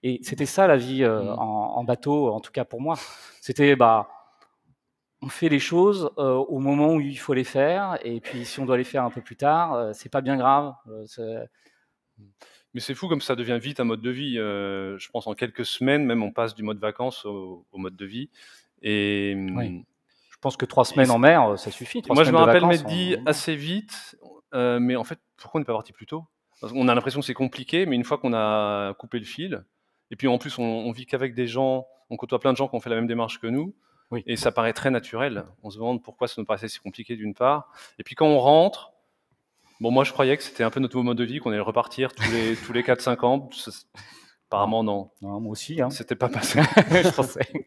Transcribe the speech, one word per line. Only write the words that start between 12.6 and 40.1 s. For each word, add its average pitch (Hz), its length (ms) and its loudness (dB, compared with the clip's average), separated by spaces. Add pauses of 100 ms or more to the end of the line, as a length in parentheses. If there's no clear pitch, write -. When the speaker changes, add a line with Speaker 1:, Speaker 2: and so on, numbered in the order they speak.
Speaker 2:
Mais 123 60 -10
c'est 139 140 -8
fou 185 140 -8
comme 156 120 0
ça 127 160 -2
devient 120 260 -2
vite 139 160 -10
un 127 60 0
mode 113 160 -2
de 120 100 -4
vie. 127 280 -6
Euh, 98 600 -6
je - 120 -16
pense 110 180 -8
en 104 60 -8
quelques 120 300 -6
semaines, 139 400 0
même 120 200 0
on 107 80 -6
passe 117 240 -2
du 107 80 -10
mode 107 140 -6
vacances 107 460 -6
au, 92 460 -12
au 95 80 -16
mode 95 160 -8
de 98 120 -14
vie. 120 240 -12 (520)
Et, 101 540 -2
Speaker 1:
Oui. 95 320 -6
Speaker 2:
hum, 87 160 -12 (460)
Speaker 1:
Je - 100 -20
pense 135 160 -4
que - 100 -4
trois - 160 4
Speaker 2:
et - 100 2
Speaker 1:
semaines 135 140 6
Speaker 2:
c'est 127 60 4
Speaker 1:
en 117 80 6
mer, 135 320 8
euh, 98 40 -2
ça - 140 -8
suffit. - 320 -10
Trois 127 140 -2
Speaker 2:
moi, 160 80 8
je 170 60 4
Speaker 1:
semaines 165 100 6
Speaker 2:
me 165 60 8
Speaker 1:
de - 40 6
Speaker 2:
rappelle 180 120 8
Speaker 1:
vacances, 170 200 4
Speaker 2:
m'être 143 100 -8
dit 180 280 0
Speaker 1:
on 127 60 -4
Speaker 2:
assez 151 280 0
vite, 175 640 -8 (380)
euh, 123 260 2
mais 123 160 2
en 117 80 -4
fait, - 160 -12 (160)
pourquoi - 220 -8
on - 20 0
n'est 139 60 -6
pas 120 60 -4
parti 110 200 -6
plus - 140 -20
tôt ? 160 180 -10 (360)
Parce 110 120 -12
qu'on 127 160 2
a 120 60 6
l'impression 131 260 0
que 139 60 -6
c'est 127 80 -6
compliqué, 139 520 -4
mais 143 100 -2
une 120 80 -2
fois 147 140 -4
qu'on 123 160 -2
a 104 600 -2
coupé - 260 -10
le 107 40 -16
fil, 147 400 -10 (460)
et 113 60 -14
puis 135 120 -2
en 123 100 2
plus, 139 200 -10
on, 123 60 -4
on 113 280 -4
vit 123 140 -14
qu'avec 127 280 -4
des 123 120 -2
gens, 131 400 -2 (240)
on 117 60 -8
côtoie 123 240 -4
plein 135 120 2
de 123 40 0
gens 135 120 -2
qui - 80 -10
ont 110 40 -4
fait 117 100 -10
la 113 60 0
même 117 120 -2
démarche 117 320 -4
que 117 80 -8
nous, 147 260 -4 (380)
Speaker 1:
Oui. 120 140 -8
Speaker 2:
et 117 100 -4
ça 113 160 0
paraît 113 200 0
très - 180 -2
naturel. 117 540 -4 (180)
On 107 80 -14
se 98 80 -18
demande 120 240 -4
pourquoi 117 260 -6
ça - 100 -10
nous 110 60 -8
paraissait 107 240 -4
si - 120 -12
compliqué 113 360 -12
d'une 107 180 -10
part. 143 380 -2 (260)
Et - 60 -14
puis - 100 -16
quand 156 120 2
on 147 120 6
rentre, 156 540 4 (880)
bon, 117 100 0
moi 131 140 6
je 139 80 -2